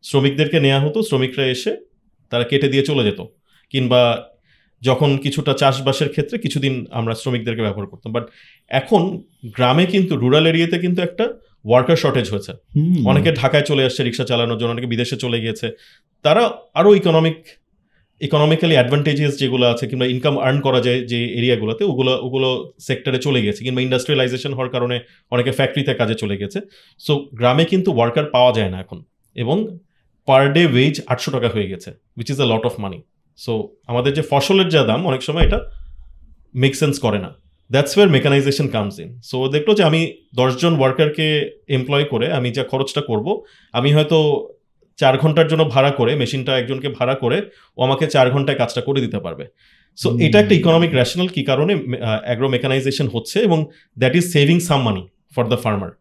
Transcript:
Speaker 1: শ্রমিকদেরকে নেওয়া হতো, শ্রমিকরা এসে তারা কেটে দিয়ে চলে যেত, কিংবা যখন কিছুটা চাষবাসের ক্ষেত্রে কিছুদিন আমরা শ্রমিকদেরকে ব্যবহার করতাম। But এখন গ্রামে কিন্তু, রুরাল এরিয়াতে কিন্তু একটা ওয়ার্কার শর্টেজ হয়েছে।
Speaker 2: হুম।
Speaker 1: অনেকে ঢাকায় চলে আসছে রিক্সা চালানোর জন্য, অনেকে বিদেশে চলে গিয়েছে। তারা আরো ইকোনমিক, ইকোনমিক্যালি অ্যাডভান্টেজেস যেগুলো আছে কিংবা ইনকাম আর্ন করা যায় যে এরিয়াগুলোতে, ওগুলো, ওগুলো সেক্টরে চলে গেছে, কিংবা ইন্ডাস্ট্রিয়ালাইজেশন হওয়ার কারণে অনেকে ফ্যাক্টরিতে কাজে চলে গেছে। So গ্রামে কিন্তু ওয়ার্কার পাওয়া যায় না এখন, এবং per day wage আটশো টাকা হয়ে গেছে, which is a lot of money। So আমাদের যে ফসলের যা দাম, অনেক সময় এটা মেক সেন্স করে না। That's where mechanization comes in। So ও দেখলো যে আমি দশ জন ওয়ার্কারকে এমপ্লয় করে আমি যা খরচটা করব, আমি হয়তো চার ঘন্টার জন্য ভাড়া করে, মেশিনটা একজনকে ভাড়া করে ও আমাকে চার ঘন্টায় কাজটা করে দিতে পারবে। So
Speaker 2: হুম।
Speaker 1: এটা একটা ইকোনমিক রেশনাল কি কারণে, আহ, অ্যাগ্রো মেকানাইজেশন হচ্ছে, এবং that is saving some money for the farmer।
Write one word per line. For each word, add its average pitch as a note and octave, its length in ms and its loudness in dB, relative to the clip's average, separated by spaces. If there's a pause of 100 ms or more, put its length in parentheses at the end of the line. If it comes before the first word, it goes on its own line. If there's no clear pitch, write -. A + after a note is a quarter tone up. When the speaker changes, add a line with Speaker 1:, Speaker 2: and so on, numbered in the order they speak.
Speaker 1:
শ্রমিকদেরকে C#3 560 0
নেওয়া C3+ 200 2
হতো, D3 240 0
শ্রমিকরা C3 420 -2
এসে B2+ 320 -4 (520)
তারা A#2 140 -2
কেটে C#3 240 0
দিয়ে C3+ 160 2
চলে C#3 200 0
যেত, G2+ 180 -2 (480)
কিংবা B2 600 2 (520)
যখন C3+ 360 2
কিছুটা C#3 360 -2
চাষবাসের C3+ 560 0
ক্ষেত্রে D#3 280 -4
কিছুদিন C3 540 -4
আমরা A2+ 240 -4
শ্রমিকদেরকে A2+ 460 -6
ব্যবহার G2+ 260 -4
করতাম। - 260 -14
But A#2 100 -4 (440)
এখন F3 540 0 (240)
গ্রামে B2+ 400 2
কিন্তু, F3+ 300 0
রুরাল C3 320 2
এরিয়াতে E3+ 320 0
কিন্তু F3+ 220 -2
একটা F3 220 -4 (420)
ওয়ার্কার B2 300 4
শর্টেজ B2+ 340 0
হয়েছে। G2 220 -8
Speaker 2:
হুম। D3+ 560 0
Speaker 1:
অনেকে C#3+ 240 4
ঢাকায় C#3+ 320 0
চলে C#3 220 2
আসছে B2+ 180 -2
রিক্সা A#2+ 200 -2
চালানোর A#2 340 -2
জন্য, A#2 140 -4
অনেকে A#2+ 160 -6
বিদেশে A#2 300 -4
চলে A#2 240 -4
গিয়েছে। A2 300 -6 (520)
তারা G3 280 4 (220)
আরো G3 220 8
ইকোনমিক, D#3+ 500 2 (760)
ইকোনমিক্যালি D#3 520 2
অ্যাডভান্টেজেস C#3+ 680 2
যেগুলো B2 280 2
আছে A#2+ 200 -2
কিংবা B2+ 180 -2
ইনকাম B2+ 320 -2
আর্ন C3+ 240 0
করা C3 180 2
যায় B2 260 0
যে A#2+ 200 -4
এরিয়াগুলোতে, A2+ 580 -2
ওগুলো, B2+ 380 0
ওগুলো B2+ 580 -4
সেক্টরে B2+ 380 -4
চলে C3 240 0
গেছে, G#2 220 -4
কিংবা B2+ 180 -4
ইন্ডাস্ট্রিয়ালাইজেশন B2+ 720 -2
হওয়ার B2 160 -6
কারণে B2 300 -4 (320)
অনেকে B2 200 0
ফ্যাক্টরিতে C3+ 420 -2
কাজে A2+ 220 -2
চলে G2+ 220 -6
গেছে। G2+ 240 -8 (460)
So C#3+ 120 0 (140)
গ্রামে B2 320 2
কিন্তু F#3 280 0
ওয়ার্কার A#2 320 0
পাওয়া B2 280 4
যায় G#2+ 160 0
না F#2 100 -8
এখন, F2+ 240 -16 (320)
এবং E3+ 420 -4 (520)
per C#3 260 6
day E3+ 200 4
wage C#3+ 320 2
আটশো B2+ 240 -4
টাকা A#2+ 180 -2
হয়ে G#2 180 -2
গেছে, F#2 260 -14 (260)
which C3 180 -6
is C#3 80 0
a A2+ 60 2
lot A2 100 0
of A#2+ 100 -2 (100)
money। F#2 160 -10 (480)
So A2 220 -4 (200)
আমাদের B2 260 0
যে D3+ 160 -2
ফসলের F#3 400 2
যা D3+ 140 4
দাম, C3 240 0
অনেক C3+ 160 -2
সময় D#3+ 240 2
এটা F#3 120 2 (960)
মেক C3+ 200 2
সেন্স C#3+ 240 0
করে G#2 200 0
না। F2+ 160 -10 (360)
That's C#3 180 2
where G3+ 200 6
mechanization C#3 640 2
comes G2+ 280 -4
in। E2 60 -16 (220)
So - 40 -8
ও C3 120 -2
দেখলো D3+ 260 2
যে G3+ 100 4
আমি D#3+ 300 2 (220)
দশ B2+ 260 0
জন E3 180 2
ওয়ার্কারকে D3+ 720 0 (160)
এমপ্লয় C#3 360 0
করে C#3 280 -2
আমি B2 200 -2
যা B2+ 120 -4
খরচটা C3+ 380 -4
করব, B2 420 -4 (300)
আমি C3 200 2
হয়তো D3+ 560 2 (480)
চার C3+ 200 4
ঘন্টার D#3 300 2
জন্য D#3+ 220 2
ভাড়া C3+ 220 2
করে, B2+ 240 0
মেশিনটা C3 440 -2
একজনকে C3 300 -4
ভাড়া B2+ 260 -2
করে C3+ 260 -2 (360)
ও B2 60 0
আমাকে C3+ 240 0
চার C3 240 4
ঘন্টায় C#3 260 0
কাজটা B2 240 -2
করে C#3 200 -2
দিতে G#2+ 180 -4
পারবে। E2+ 280 -12 (560)
So - 60 2
Speaker 2:
হুম। A#2+ 100 -2
Speaker 1:
এটা E3+ 200 4
একটা G#3 160 4
ইকোনমিক E3 380 4
রেশনাল E3 340 0
কি D#3 160 -6
কারণে, C#3+ 300 0
আহ, A#2 500 -4
অ্যাগ্রো B2 260 -2
মেকানাইজেশন C3+ 580 -2
হচ্ছে, A2+ 320 -4
এবং E3+ 260 2 (340)
that B2+ 120 2
is E3+ 120 2
saving E3 360 4
some D3 220 0
money G2+ 220 -2 (320)
for A#2+ 100 0
the A#2 120 -2
farmer। G2+ 320 -4 (120)